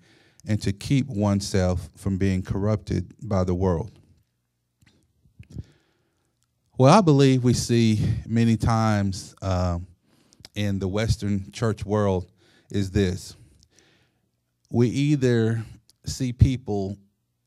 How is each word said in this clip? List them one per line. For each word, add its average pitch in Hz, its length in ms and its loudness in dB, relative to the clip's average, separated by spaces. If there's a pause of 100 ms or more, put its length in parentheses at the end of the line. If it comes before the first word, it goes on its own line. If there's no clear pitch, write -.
(460)
and 104 160 -2
to 101 100 -2
keep 131 360 -2
oneself 98 880 -2
from 98 220 -4
being 95 260 0
corrupted 98 760 -4
by 101 240 -2
the 90 120 -2
world." 90 440 -2 (2750)
What 131 180 6
I 214 100 8
believe 139 420 4
we 123 100 4
see 113 520 2 (220)
many 117 300 2
times, 107 840 0
um, 90 460 -2 (680)
in 101 240 -2
the 95 100 -4
Western 101 640 -2
church 110 320 -4
world 98 480 0 (380)
is 95 220 -4
this. 95 440 -2 (1300)
We 117 180 2
either 120 800 0 (400)
see 127 260 -6
people 104 640 0 (500)